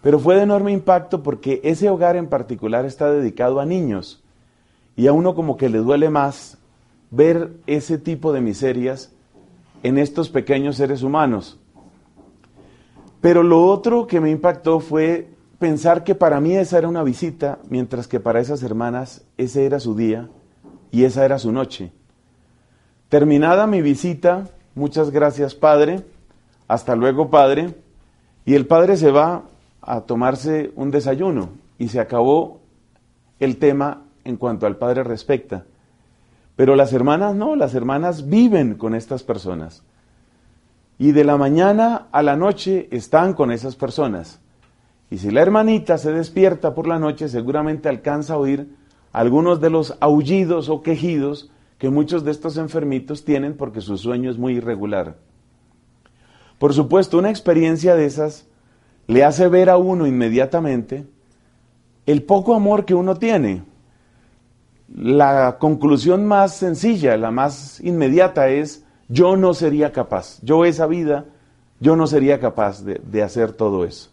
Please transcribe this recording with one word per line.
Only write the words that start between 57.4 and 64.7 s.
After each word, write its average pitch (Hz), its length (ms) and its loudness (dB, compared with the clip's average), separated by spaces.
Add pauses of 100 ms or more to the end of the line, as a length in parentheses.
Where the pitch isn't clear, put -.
de 156 100 2
esas 147 420 -6 (600)
le 123 140 6
hace 151 240 4
ver 180 240 6
a 180 60 6
uno 180 280 0
inmediatamente 131 1040 -2 (960)
el 147 160 2
poco 196 320 2
amor 208 320 2
que 185 80 0
uno 180 220 0
tiene. 151 480 -2 (1300)